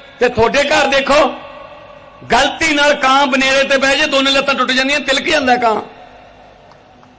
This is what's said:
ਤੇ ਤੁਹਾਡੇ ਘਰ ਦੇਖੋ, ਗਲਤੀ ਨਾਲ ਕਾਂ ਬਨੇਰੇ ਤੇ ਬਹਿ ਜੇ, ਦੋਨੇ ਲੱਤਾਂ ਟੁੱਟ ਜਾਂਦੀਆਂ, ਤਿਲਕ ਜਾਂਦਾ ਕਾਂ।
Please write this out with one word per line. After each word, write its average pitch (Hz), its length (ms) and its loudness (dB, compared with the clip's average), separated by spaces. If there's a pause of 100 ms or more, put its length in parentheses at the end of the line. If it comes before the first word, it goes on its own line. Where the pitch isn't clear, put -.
(200)
ਤੇ 240 80 2
ਤੁਹਾਡੇ 233 340 2
ਘਰ 294 240 0
ਦੇਖੋ, 269 480 0 (1000)
ਗਲਤੀ 294 420 0
ਨਾਲ 285 200 2
ਕਾਂ 277 320 2
ਬਨੇਰੇ 269 380 0
ਤੇ 269 120 0
ਬਹਿ 269 200 0
ਜੇ, 302 100 0
ਦੋਨੇ 277 240 0
ਲੱਤਾਂ 277 240 0
ਟੁੱਟ 254 160 -2
ਜਾਂਦੀਆਂ, 262 300 -2
ਤਿਲਕ 269 220 -2
ਜਾਂਦਾ 262 340 0
ਕਾਂ। 226 260 -2 (1400)